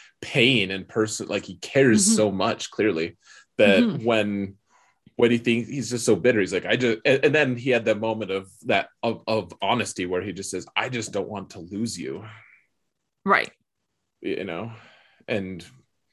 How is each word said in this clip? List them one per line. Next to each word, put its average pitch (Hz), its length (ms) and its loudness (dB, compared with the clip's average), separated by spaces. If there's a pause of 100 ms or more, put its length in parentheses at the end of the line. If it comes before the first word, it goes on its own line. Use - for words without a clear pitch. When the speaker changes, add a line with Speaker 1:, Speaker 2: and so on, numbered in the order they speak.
(220)
Speaker 1:
pain 117 480 2
and 95 180 -8
person, 110 400 -2
like, 98 160 -4
he 92 120 -14
cares 113 500 4
Speaker 2:
Mm-hmm. 220 100 4
Speaker 1:
so 107 140 4
much, 95 400 -2
clearly, 85 460 0 (420)
that 101 240 8
Speaker 2:
Mm-hmm. 156 220 0
Speaker 1:
when, 104 520 0 (600)
when 120 140 4
he 120 80 2
thinks 117 300 0
he's 123 220 -8
just 120 140 -6
so 110 120 6
bitter, 113 240 4
he's 90 120 0
like, 90 140 -2
"I 95 80 2
just," 123 300 0
and, 135 220 4
and 135 80 4
then 139 220 2
he 123 140 -2
had 120 140 2
that 107 160 0
moment 110 320 -4
of 95 160 -6 (180)
that, 101 220 0 (120)
of, 117 280 -4
of 104 240 -2 (100)
honesty 101 440 -2
where 90 160 -2
he 101 100 -8
just 92 180 -10
says, 90 240 -8
"I 104 140 -4
just 110 240 -8
don't 98 160 -4
want 98 220 -10
to 95 100 -16
lose 101 360 -6
you." 78 280 -10 (1000)
Speaker 2:
Right. 165 260 2 (680)
Speaker 1:
You - 220 -4
know, 98 300 -8 (560)
and 95 360 -6 (480)